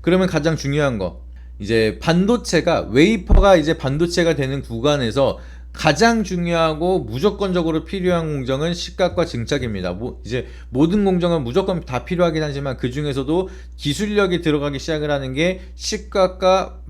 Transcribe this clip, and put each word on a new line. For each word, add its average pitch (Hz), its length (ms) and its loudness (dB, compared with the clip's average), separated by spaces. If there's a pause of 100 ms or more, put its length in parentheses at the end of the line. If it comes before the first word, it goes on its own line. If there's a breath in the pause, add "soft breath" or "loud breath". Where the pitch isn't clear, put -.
그러면 185 260 2
가장 160 300 0
중요한 139 420 0
거, 90 240 -6 (380 soft breath)
이제 110 420 2
반도체가, 170 880 2
웨이퍼가 190 680 6
이제 160 220 2
반도체가 165 560 0
되는 135 280 -2
구간에서 123 760 0 (360 loud breath)
가장 220 500 4
중요하고 170 760 0
무조건적으로 160 840 0
필요한 180 440 0
공정은 139 440 -2
시각과 175 540 -2
증착입니다. 113 680 -4
뭐, 110 320 -8
이제 117 220 -4 (240 loud breath)
모든 170 340 2
공정은 175 380 2
무조건 175 380 -2
다 127 240 -6
필요하긴 165 380 0
하지만 139 360 -4
그 - 120 -2
중에서도 147 580 -2 (280 loud breath)
기술력이 185 640 0
들어가기 147 380 0
시작을 151 320 -4
하는 135 240 -2
게 180 260 0 (140 loud breath)
시각과 185 1160 0